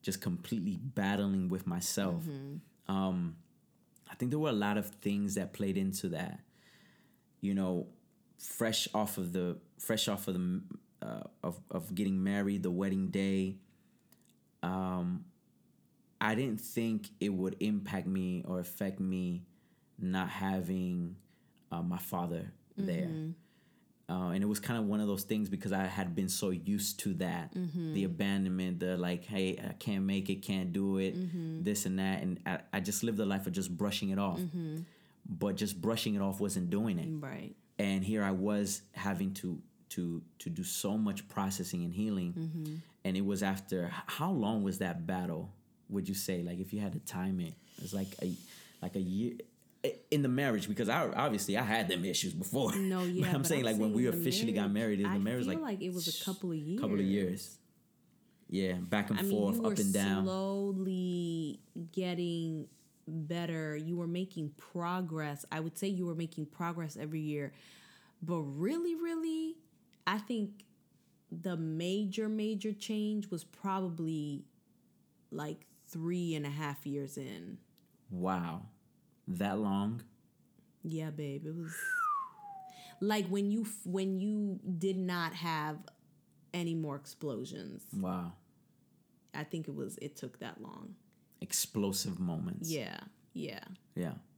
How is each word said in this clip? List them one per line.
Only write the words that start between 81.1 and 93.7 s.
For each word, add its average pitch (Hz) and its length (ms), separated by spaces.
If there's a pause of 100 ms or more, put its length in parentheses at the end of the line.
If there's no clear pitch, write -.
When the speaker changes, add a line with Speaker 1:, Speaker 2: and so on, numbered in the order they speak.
Speaker 2:
It 160 80
was 165 180 (1300)
like 208 260
when 202 240
you 220 120
f-, - 220
when 190 340
you 208 400 (180)
did 190 200
not 175 360
have 156 440 (760)
any 170 200
more 156 220
explosions. - 880 (100)
Speaker 1:
Wow. 90 400 (1000)
Speaker 2:
I 151 100
think 156 240
it 143 80
was, - 260
it 143 140
took - 240
that - 220
long. - 340 (460)
Speaker 1:
Explosive 95 800
moments. 90 520
Speaker 2:
Yeah, 107 280 (340)
yeah. - 260 (360)